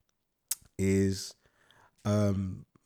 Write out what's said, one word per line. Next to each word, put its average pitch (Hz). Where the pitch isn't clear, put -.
is, 98
um, 101